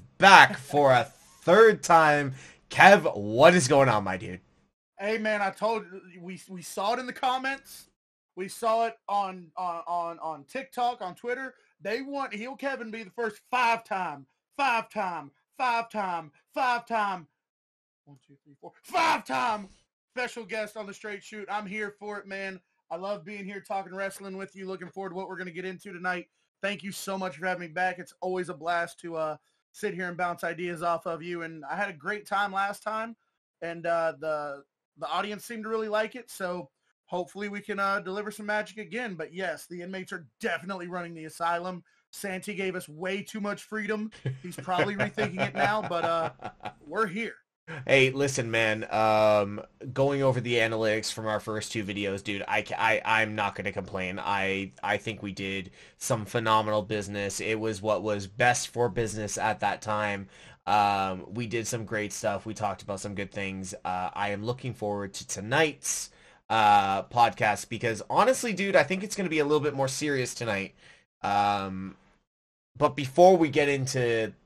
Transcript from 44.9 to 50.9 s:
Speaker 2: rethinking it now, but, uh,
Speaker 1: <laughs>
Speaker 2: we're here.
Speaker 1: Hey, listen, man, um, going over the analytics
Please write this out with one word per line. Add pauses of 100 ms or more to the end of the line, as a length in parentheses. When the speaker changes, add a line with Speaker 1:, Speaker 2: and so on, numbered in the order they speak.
Speaker 2:
rethinking
it
now,
but,
uh, (280)
Speaker 1:
<laughs>
Speaker 2:
we're
here. (540)
Speaker 1:
Hey,
listen,
man,
um, (320)
going
over
the
analytics